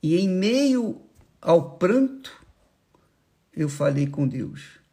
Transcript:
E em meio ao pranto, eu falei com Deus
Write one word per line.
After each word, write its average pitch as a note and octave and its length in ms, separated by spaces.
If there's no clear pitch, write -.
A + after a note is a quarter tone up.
E D#3 160
em F#3+ 100
meio A#3 720
ao D#3+ 380
pranto, B3+ 640
eu D3+ 140
falei C#3+ 380
com C#3+ 200
Deus - 520